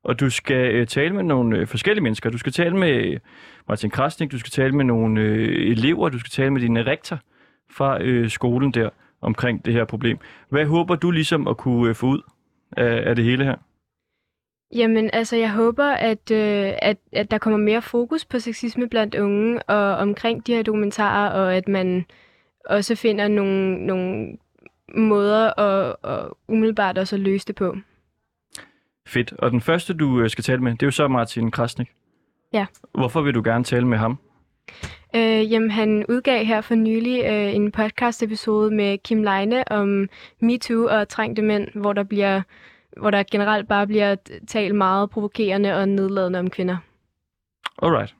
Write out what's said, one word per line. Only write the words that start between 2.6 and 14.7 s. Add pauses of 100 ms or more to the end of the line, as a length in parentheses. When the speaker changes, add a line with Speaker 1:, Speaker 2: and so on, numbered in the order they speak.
Speaker 1:
med,
øh, (480)
Martin
Krasnik,
du
skal
tale
med
nogle,
øh,
elever,
du
skal
tale
med
din,
øh,
rektor (520)
fra,
øh,
skolen
der (300)
omkring
det
her
problem. (300)
Hvad
håber
du
ligesom
at
kunne,
øh,
få
ud (540)
af,
af
det
hele
her? (1200)